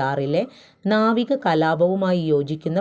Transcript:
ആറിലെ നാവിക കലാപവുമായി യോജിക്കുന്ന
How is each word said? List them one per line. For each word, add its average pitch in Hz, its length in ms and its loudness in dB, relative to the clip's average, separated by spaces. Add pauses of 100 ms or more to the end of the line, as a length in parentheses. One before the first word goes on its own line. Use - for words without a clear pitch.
ആറിലെ 139 340 -2 (520)
നാവിക 226 400 2 (120)
കലാപവുമായി 175 760 2 (100)
യോജിക്കുന്ന 156 500 -2